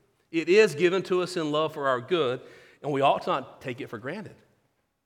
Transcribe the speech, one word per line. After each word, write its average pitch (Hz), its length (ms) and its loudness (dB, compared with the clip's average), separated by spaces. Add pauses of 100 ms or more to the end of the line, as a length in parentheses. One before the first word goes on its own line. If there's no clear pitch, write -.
(300)
It 160 180 -2
is 202 260 6
given 175 300 2
to 180 160 0
us 175 160 -6
in 156 160 -2
love 151 220 0
for 139 140 -2
our 123 120 2
good, 131 400 -2 (420)
and 147 100 -6
we 139 80 -2
ought 143 220 4
to 190 80 -4
not 135 300 -4
take 127 200 -10
it 120 100 -12
for 117 80 -10
granted. 151 380 -14 (680)